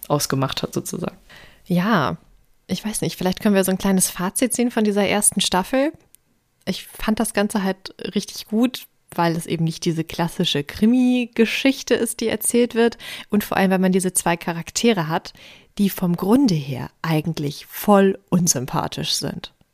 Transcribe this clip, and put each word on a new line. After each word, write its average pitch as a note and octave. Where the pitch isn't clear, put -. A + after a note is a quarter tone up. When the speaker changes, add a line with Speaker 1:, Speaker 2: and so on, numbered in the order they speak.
Speaker 1:
ausgemacht C3+
hat -
sozusagen. -
Speaker 2:
Ja, F3
ich -
weiß A3
nicht, -
vielleicht -
können G#3
wir F#3+
so F#3
ein F#3
kleines F#3+
Fazit G#3
ziehen A#3+
von A3+
dieser G3+
ersten -
Staffel. C4
Ich -
fand -
das A3+
Ganze G#3
halt F#3+
richtig -
gut, B3
weil E3+
es E3+
eben E3
nicht D#3+
diese D#3+
klassische E3
Krimi-Geschichte B3
ist, -
die A3
erzählt A#3+
wird. A3+
Und G#3
vor -
allem, F#3+
weil F#3+
man F#3
diese F#3
zwei E3+
Charaktere E3+
hat, D#3+
die G3+
vom F3
Grunde A3
her C3+
eigentlich D#3
voll G3
unsympathisch D#3+
sind. -